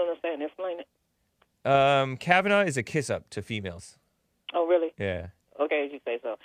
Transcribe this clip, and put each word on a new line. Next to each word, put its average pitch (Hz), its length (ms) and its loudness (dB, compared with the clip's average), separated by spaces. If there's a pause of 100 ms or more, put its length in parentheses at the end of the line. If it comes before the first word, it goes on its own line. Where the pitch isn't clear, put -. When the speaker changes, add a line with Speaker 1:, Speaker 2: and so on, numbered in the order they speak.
Speaker 1:
understand. 165 340 -6
Explain 175 360 -8
it. - 880 -12
Speaker 2:
Um, 135 480 4
Kavanaugh 196 440 4
is 160 160 0
a 120 60 0
kiss 139 260 -4
up 95 220 -4
to 101 100 -8
females. 95 560 -8 (560)
Speaker 1:
Oh, 170 140 2
really? 165 300 4
Speaker 2:
Yeah. 90 300 -4 (320)
Speaker 1:
Okay, 151 260 0
if 143 80 -8
you 139 120 -12
say 120 180 -4
so. 113 220 -6